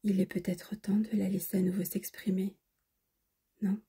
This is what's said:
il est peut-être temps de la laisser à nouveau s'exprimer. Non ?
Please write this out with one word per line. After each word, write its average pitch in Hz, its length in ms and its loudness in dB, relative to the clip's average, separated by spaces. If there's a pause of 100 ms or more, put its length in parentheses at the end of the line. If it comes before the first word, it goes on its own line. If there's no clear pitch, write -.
il 196 180 4
est 180 60 6
peut-être 180 480 -4
temps 202 240 0
de 220 180 0
la 196 120 2
laisser 190 300 -2
à 185 40 4
nouveau 185 220 0
s'exprimer. - 720 -4 (1040)
Non ? 208 260 0